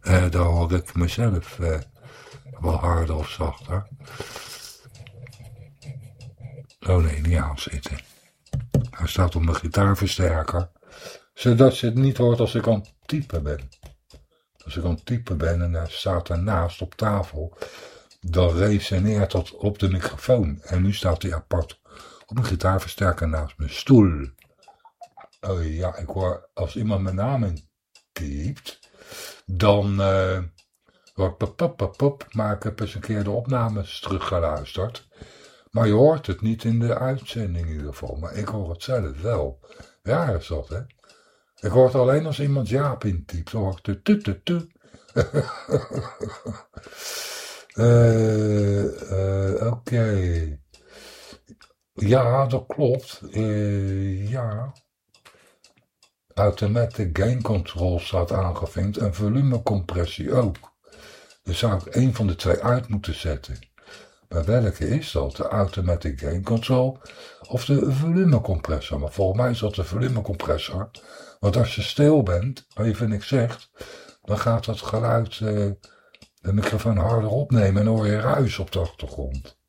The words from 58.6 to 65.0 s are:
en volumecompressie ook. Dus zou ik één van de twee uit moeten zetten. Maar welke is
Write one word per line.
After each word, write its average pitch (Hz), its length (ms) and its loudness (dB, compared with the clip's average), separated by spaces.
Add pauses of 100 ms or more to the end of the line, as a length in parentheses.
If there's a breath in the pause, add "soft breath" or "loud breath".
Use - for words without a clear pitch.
en 101 160 0
volumecompressie 104 1200 0
ook. - 240 2 (840 loud breath)
Dus 87 140 -6
zou 104 180 2
ik 87 100 -6
één 127 280 2
van 107 140 0
de 87 80 0
twee - 240 0
uit 120 280 0
moeten 101 280 -4
zetten. - 440 -6 (680 loud breath)
Maar 80 160 -2
welke 104 420 2
is 151 240 0